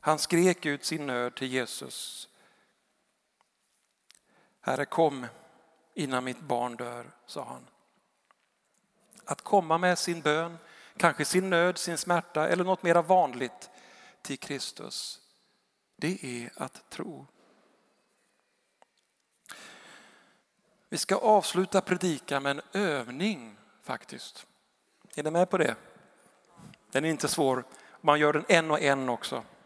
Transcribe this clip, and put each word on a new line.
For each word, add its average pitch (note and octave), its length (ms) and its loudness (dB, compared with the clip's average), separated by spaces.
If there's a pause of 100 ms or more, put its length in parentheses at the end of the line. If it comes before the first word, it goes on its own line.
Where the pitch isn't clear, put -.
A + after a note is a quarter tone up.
Han D3+ 180 2
skrek F3 480 2
ut C#3+ 180 -2
sin D3+ 220 -4
nöd B2 280 -2
till C3 140 -6
Jesus. - 800 -6 (2250)
"Herre, C3 240 -2
kom C#3 420 0 (680)
innan C3 300 -2
mitt B2+ 160 -6
barn B2 360 -4
dör", A#2+ 340 -10 (160)
sa C#3 180 -10
han. B2+ 220 -14 (1600)
Att - 180 -8
komma E3 360 2
med F3+ 200 2
sin E3 240 -4
bön, E3 360 0 (380)
kanske D#3 280 2
sin F#3 260 2
nöd, F3 280 4
sin E3+ 200 -4
smärta E3 500 0
eller F3 160 2
något F#3 180 0
mera E3+ 200 6
vanligt C#3+ 680 0 (520)
till C#3 160 -8
Kristus, - 840 -10 (760)
det F3+ 280 -4
är A#2+ 320 -10
att - 340 -12
tro. C#3 360 -12 (3500)
Vi D#3 100 -4
ska - 180 2
avsluta G3 640 4
predikan D#3+ 600 -2
med C#3 80 0
en D3+ 320 -4
övning C3+ 720 -4 (260)
faktiskt. - 640 -12 (680)
Är D3+ 80 -6
ni D#3 80 -2
med F3 200 4
på F#3+ 80 0
det? A#2 180 2 (1120)
Den C#3 140 0
är D#3+ 40 0
inte D3 200 -2
svår. C3 360 2 (360)
Man D3+ 200 4
gör D3+ 120 6
den D#3 160 0
en D#3+ 220 6
och D3+ 100 2
en C#3 280 2
också. A#2+ 360 -6 (220)